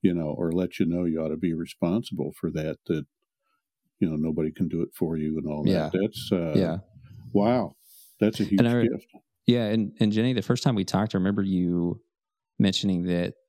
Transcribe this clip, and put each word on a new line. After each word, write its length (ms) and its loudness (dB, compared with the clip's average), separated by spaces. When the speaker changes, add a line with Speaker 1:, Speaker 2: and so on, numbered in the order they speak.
Speaker 1:
you 120 4
know, 160 -2
or 220 -4
let 280 -2
you 80 2
know 180 -2
you 160 -2
ought 80 -4
to 80 -4
be 160 -2
responsible 840 -4
for 120 -4
that, 260 -4
that, 180 -2
you 100 2
know, 80 -4
nobody 340 -2
can 180 -4
do 140 -4
it 120 -10
for 220 -4
you 200 -4
and 100 -6
all 180 -4
that. 80 2
Speaker 2:
Yeah. 200 0
Speaker 1:
That's, 380 -2
uh, 260 0
Speaker 2:
Yeah. 220 0
Speaker 1:
wow. 420 2
That's 200 4
a 60 2
huge 140 2
Speaker 2:
And 80 6
I 60 2
re- 180 4
Speaker 1:
gift. 160 -8
Speaker 2:
Yeah. 200 4
And, 320 0
and 120 6
Jenny, 220 2
the 80 0
first 220 0
time 120 2
we 100 0
talked, 300 -2
I 20 2
remember 260 2
you 580 0
mentioning 440 2
that 320 -2